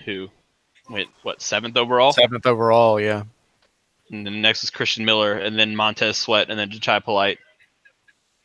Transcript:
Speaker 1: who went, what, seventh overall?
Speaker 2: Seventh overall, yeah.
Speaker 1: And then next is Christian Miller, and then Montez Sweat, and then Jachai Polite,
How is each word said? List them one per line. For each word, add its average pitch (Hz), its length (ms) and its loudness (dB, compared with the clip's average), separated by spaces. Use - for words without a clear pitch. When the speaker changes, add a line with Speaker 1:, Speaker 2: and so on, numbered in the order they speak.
Speaker 1:
who 95 240 -10
went, 104 200 -8
what, - 200 -8
seventh 117 340 -6
overall? 123 360 4
Speaker 2:
Seventh 120 340 2
overall, 113 540 4
yeah. 104 240 -2
Speaker 1:
And 104 140 -12
then 104 160 -8
next 110 240 0
is - 60 -8
Christian 113 340 -4
Miller, 107 300 2
and 107 240 -4
then 107 180 0
Montez 107 400 -2
Sweat, 107 340 0
and 107 80 -6
then 101 120 -6
Jachai 107 320 -2
Polite, 98 360 0